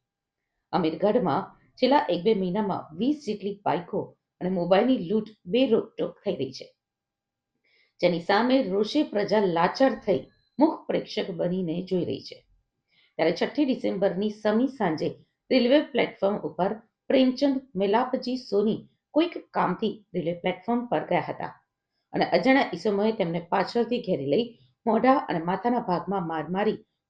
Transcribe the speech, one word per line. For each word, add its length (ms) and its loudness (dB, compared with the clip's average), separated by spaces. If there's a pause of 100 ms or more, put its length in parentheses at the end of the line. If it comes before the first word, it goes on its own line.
(720)
અમીરગઢમાં 680 0 (360)
છેલ્લા 280 4
એક 160 -2
બે 120 4
મહિનામાં 600 -2
વીસ 280 -2
જેટલી 380 -6
બાઇકો 440 -2 (360)
અને 100 -2
મોબાઈલની 540 2
લૂંટ 300 -2 (120)
બે 200 4
રોકટોક 520 0
થઈ 180 -6
રહી 180 -6
છે, 160 -18 (1300)
જેની 220 2
સામે 320 2 (140)
રોષે 400 0
પ્રજા 420 0
લાચાર 480 2
થઈ 200 0 (400)
મુખ 260 4
પ્રેક્ષક 500 -4
બનીને 480 -2
જોઈ 240 -2
રહી 180 -6
છે. 120 -18 (840)
ત્યારે 140 2
છઠ્ઠી 320 0
ડિસેમ્બરની 680 -2
સમી 380 0
સાંજે 360 -2 (440)
રેલવે 260 6 (100)
પ્લેટફોર્મ 520 -2
ઉપર 320 -2 (380)
પ્રેમચંદ 480 2 (160)
મેલાપજી 680 0
સોની 400 0 (340)
કોઈક 220 2 (160)
કામથી 400 -2 (200)
રેલવે 240 -4
પ્લેટફોર્મ 500 -2
પર 200 -2
ગયા 220 0
હતા 240 -10 (640)
અને 160 0
અજાણ્યા 440 4
ઈસમોએ 400 -2
તેમને 320 -2
પાછળથી 560 -2
ઘેરી 300 -2
લઈ 160 2 (380)
મોઢા 280 4 (120)
અને 160 -2
માથાના 420 -2
ભાગમાં 440 -2
માર 220 -4
મારી 260 0 (340)